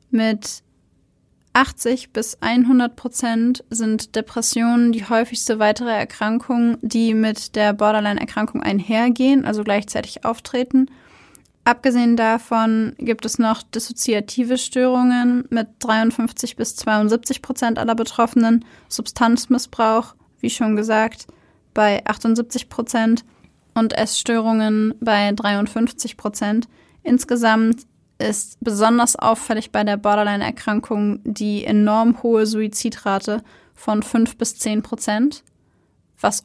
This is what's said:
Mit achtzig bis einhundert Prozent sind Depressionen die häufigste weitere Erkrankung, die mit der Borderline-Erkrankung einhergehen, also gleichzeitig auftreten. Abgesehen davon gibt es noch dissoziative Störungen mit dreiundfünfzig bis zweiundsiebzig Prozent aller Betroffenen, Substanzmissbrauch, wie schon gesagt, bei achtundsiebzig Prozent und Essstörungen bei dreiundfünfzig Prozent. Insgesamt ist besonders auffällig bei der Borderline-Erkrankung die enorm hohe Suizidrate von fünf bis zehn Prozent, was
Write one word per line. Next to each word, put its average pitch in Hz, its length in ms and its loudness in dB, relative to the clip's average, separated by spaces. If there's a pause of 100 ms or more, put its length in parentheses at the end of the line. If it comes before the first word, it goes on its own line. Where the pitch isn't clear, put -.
(100)
Mit 220 520 -2 (920)
achtzig 254 560 0
bis - 280 -6
einhundert 247 560 2
Prozent 233 760 -2
sind 220 460 -4
Depressionen 233 760 0
die 220 180 -4
häufigste 226 520 0
weitere 214 320 0
Erkrankung, 233 880 -2
die 226 340 0
mit 220 400 -2
der 208 180 2
Borderline-Erkrankung 214 880 -2
einhergehen, 233 840 2
also 214 180 -2
gleichzeitig - 600 -4
auftreten. 254 680 0 (760)
Abgesehen 240 520 2
davon 220 840 0
gibt 233 260 -4
es - 140 -6
noch 220 240 0
dissoziative 233 960 -2
Störungen 247 920 2
mit 226 180 -2 (100)
dreiundfünfzig 226 800 -2
bis - 180 -6
zweiundsiebzig 214 680 0
Prozent 233 380 -4
aller 226 160 0
Betroffenen, 233 720 2 (240)
Substanzmissbrauch, 226 1300 -2 (260)
wie 233 100 -4
schon 220 260 0
gesagt, 220 520 -2 (440)
bei 214 320 2
achtundsiebzig 226 640 -2
Prozent 226 560 0 (500)
und 220 180 0
Essstörungen 220 1080 0
bei 208 300 2
dreiundfünfzig 208 840 -2
Prozent. 208 520 -4 (360)
Insgesamt 233 840 2 (300)
ist - 440 -6
besonders 226 560 2
auffällig 220 560 -2
bei 208 100 0
der 208 140 0
Borderline-Erkrankung 208 1300 -2
die 208 400 -4
enorm 214 580 2
hohe 226 240 2
Suizidrate 214 960 -4 (320)
von 214 300 -2
fünf 226 320 0
bis - 200 -6
zehn 208 260 -2
Prozent, 226 600 -2 (800)
was - 240 -2